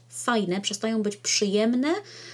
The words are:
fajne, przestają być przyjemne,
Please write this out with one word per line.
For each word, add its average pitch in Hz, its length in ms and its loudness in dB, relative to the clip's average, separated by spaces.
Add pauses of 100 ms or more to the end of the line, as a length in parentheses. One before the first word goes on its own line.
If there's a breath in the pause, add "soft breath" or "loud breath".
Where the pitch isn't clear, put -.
fajne, 196 520 0
przestają 220 400 -2
być 208 160 -2
przyjemne, 226 760 2 (400 loud breath)